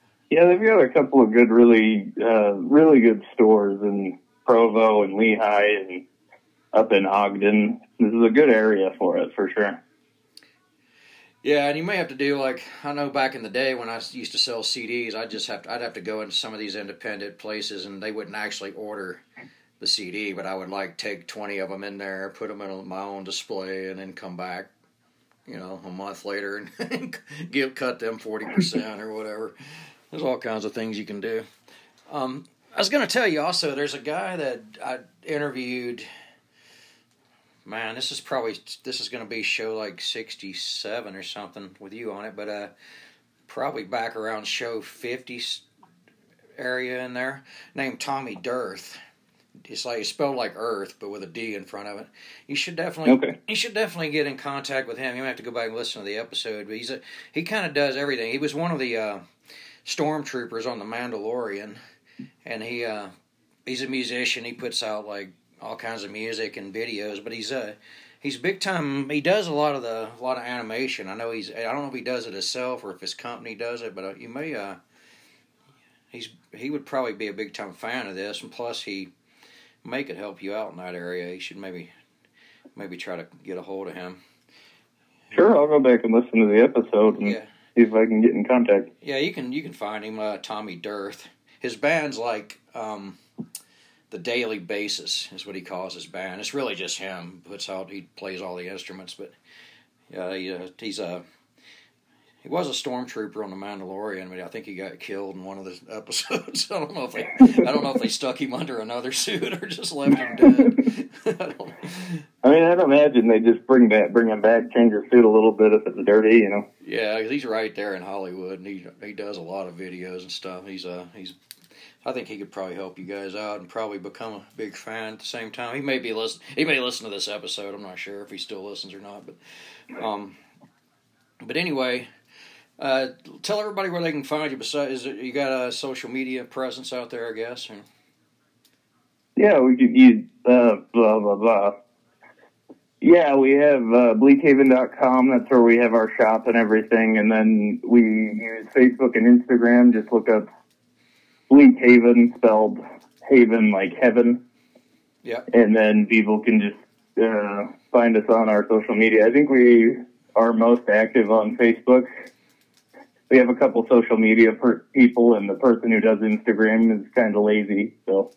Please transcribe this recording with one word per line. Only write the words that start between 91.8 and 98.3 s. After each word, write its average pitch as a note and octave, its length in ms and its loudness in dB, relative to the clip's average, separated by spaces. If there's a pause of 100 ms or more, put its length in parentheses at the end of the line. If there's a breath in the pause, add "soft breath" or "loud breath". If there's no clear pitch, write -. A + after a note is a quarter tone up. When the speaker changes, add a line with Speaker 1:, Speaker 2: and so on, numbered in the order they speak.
Speaker 2:
like, A2+ 420 -8 (140)
um, G#2+ 440 -12 (920)
The F#2+ 80 -14
Daily A2+ 400 -6
Basis G2+ 720 -8
is F#2 140 -18
what G2 80 -14
he F#2+ 80 -10
calls F#2 320 -12
his E2+ 120 -18
band. F#2 340 -14
It's G#2 140 -12
really B2+ 200 -6
just F2 240 -10
him. F#2 460 -14
Puts G2+ 240 -16
out, F#2+ 220 -12
he G2 120 -16 (140)
plays F#2 240 -14